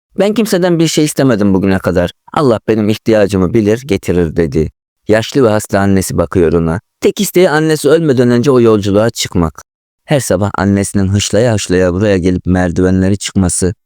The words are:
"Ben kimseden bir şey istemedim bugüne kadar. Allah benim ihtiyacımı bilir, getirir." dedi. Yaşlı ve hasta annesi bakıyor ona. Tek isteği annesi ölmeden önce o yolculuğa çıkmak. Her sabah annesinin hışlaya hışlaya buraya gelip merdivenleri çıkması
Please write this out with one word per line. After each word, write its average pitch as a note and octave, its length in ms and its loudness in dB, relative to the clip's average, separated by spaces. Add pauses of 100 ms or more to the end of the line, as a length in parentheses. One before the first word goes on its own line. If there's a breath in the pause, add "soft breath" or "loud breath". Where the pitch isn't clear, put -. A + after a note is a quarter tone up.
(200)
"Ben G#3 140 0
kimseden F#3 460 0
bir E3 80 2
şey D#3 180 0
istemedim A2 480 0
bugüne F#2+ 260 0
kadar. F2 320 -2 (220)
Allah B2 340 2
benim A2 220 0
ihtiyacımı G2+ 640 0
bilir, A2 320 0
getirir." F2 500 -2
dedi. D#2 360 -2 (360)
Yaşlı A2+ 360 0
ve A2+ 60 4
hasta G#2 300 -2
annesi F#2+ 380 0
bakıyor E2+ 360 0
ona. E2 260 0 (220)
Tek A3 200 0
isteği F3+ 280 2
annesi D#3 400 0
ölmeden C3+ 420 2
önce A#2+ 200 2
o B2+ 80 4
yolculuğa G#2+ 500 2
çıkmak. - 520 -4 (440)
Her D3 140 0
sabah G2+ 380 -2
annesinin G2 500 0
hışlaya G#2 460 0
hışlaya F#2 400 0
buraya G2 240 0
gelip F2+ 280 -2
merdivenleri F#2 720 0
çıkması F2+ 560 -2 (120)